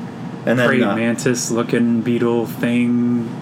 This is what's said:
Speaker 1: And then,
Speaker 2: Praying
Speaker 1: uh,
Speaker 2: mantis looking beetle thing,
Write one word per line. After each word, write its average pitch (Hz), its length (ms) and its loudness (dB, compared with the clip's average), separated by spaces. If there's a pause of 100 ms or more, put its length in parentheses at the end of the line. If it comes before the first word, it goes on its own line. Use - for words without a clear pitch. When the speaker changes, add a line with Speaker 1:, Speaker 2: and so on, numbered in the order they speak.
(480)
Speaker 1:
And 123 120 2
then, 120 100 4
Speaker 2:
Praying 127 160 4
Speaker 1:
uh, 101 120 0
Speaker 2:
mantis 117 540 0
looking 117 520 2
beetle 117 440 0
thing, 120 840 0 (140)